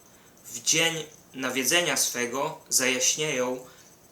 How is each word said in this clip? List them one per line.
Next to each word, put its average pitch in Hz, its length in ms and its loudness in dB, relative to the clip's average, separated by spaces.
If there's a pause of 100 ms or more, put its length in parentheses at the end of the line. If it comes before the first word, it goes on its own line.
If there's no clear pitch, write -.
(460)
W - 160 -12
dzień 165 420 2 (300)
nawiedzenia 131 640 0
swego 127 600 -2 (120)
zajaśnieją 127 960 0 (460)